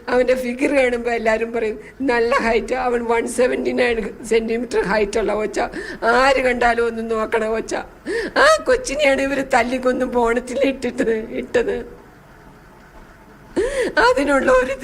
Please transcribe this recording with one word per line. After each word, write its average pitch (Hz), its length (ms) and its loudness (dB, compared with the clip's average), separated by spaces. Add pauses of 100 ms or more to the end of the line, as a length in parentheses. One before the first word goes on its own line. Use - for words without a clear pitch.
അവൻ്റെ 254 260 2
ഫിഗർ 254 420 -2
കാണുമ്പോ 240 340 0
എല്ലാരും 226 420 0
പറയും, 233 260 -4 (220)
"നല്ല 240 340 2
ഹൈറ്റ്, 226 400 0
അവൻ 247 300 -2
വൺ 233 220 0
സെവന്റി 247 440 0
നയൻ 240 440 0 (160)
സെന്റിമീറ്റർ 226 500 0
ഹൈറ്റ് 208 400 0
ഉള്ള 208 140 0
കൊച്ച, 214 260 -4 (440)
ആര് 262 380 4
കണ്ടാലും 240 440 2
ഒന്ന് 226 240 -4
നോക്കണ 220 360 -2
കൊച്ച." 220 280 -4 (640)
ആ 605 260 6
കൊച്ചിനെയാണ് 494 580 2
ഇവര് 269 220 -2 (100)
തല്ലിക്കൊന്ന് 254 500 0
ബോണറ്റിൽ 240 540 0 (100)
ഇട്ടിട്ട്, 233 640 -2
ഇട്ടത്. 240 560 -2 (2250)
അതിനുള്ള 277 440 2
ഒരു 254 320 4